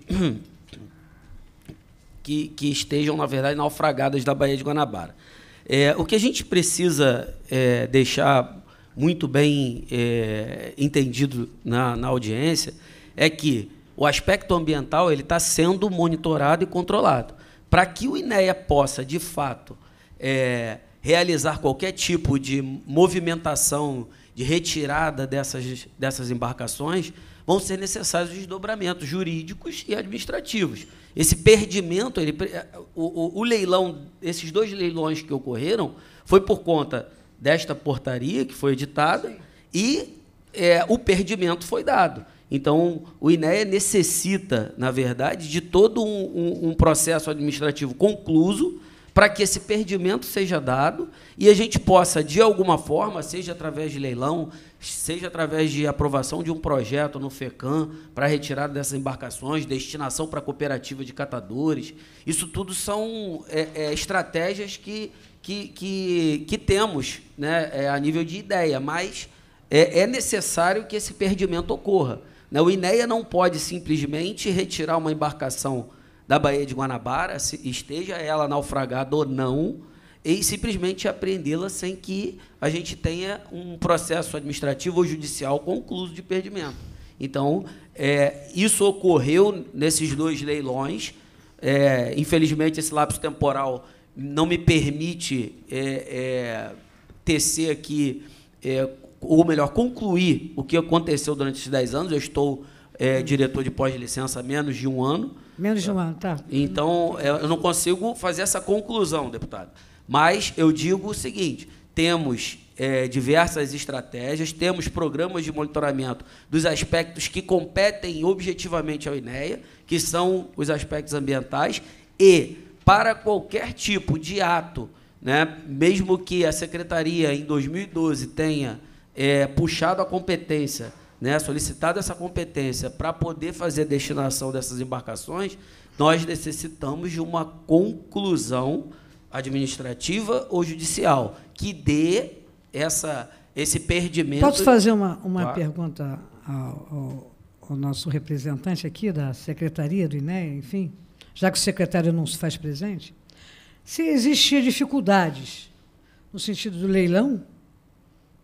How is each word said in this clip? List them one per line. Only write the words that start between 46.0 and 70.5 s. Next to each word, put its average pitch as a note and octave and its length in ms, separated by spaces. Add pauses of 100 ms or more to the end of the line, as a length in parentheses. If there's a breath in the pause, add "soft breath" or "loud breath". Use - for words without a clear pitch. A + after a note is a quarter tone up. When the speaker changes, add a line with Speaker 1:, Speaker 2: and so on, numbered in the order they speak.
Speaker 1:
um, G#3+ 40
um, F3 640
um D#3+ 40
processo D#3+ 560
administrativo D3 640
concluso G3+ 880 (320 loud breath)
pra G#3 160
que G3+ 140
esse F#3+ 180
perdimento G3+ 640
seja F3+ 340
dado C#3+ 500 (280 loud breath)
e G3 120
a G#3 40
gente G3+ 260
possa, F3 420
de D3 200
alguma F#3+ 360
forma, E3 460
seja F3 300
através D#3 400
de C3+ 60
leilão, C#3 500 (320 loud breath)
seja E3+ 460
através D#3 440
de D3 160
aprovação D3+ 560
de E3 80
um D#3+ 60
projeto C#3+ 640
no C3+ 100
fecam C#3 640 (220 loud breath)
pra C#3 120
retirada C#3+ 480
dessas C#3 260
embarcações, C3+ 680
destinação C3+ 600
pra D3+ 140
cooperativa C#3 640
de B2+ 80
catadores, C#3 800 (340 loud breath)
isso D#3+ 200
tudo F#3 260
são, G#3 720
é, D#3 280
é, D3+ 180
estratégias F#3+ 840
que, G#3+ 360 (300 soft breath)
que, G3 280
que, F3 800
que E3 100
temos, G3 640 (160)
né, D#3 360
é, C#3 160
a C#3 80
nível D#3 280
de E3 120
ideia, F3+ 420
mas E3 500 (400 soft breath)
é, E3+ 320
é G3+ 60
necessário G#3+ 800